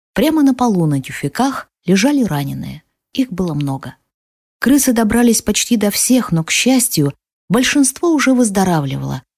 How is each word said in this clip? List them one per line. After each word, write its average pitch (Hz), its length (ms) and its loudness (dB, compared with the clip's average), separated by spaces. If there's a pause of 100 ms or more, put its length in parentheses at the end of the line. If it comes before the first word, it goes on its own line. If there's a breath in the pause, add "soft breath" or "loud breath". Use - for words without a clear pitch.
(140)
прямо 311 280 2
на 269 120 4
полу 220 320 0
на 139 160 -2
тюфяках - 680 -4 (160)
лежали 240 400 2
раненые. 135 580 -6 (300)
Их 254 180 -2
было 175 220 -4
много. 139 440 -6 (640)
Крысы 269 360 2
добрались 233 480 2
почти - 340 -2
до 208 140 0
всех, - 420 0
но, 160 100 0
к - 100 -6
счастью, 233 600 0 (380)
большинство 262 580 0
уже 269 240 2
выздоравливало, 160 880 0 (160)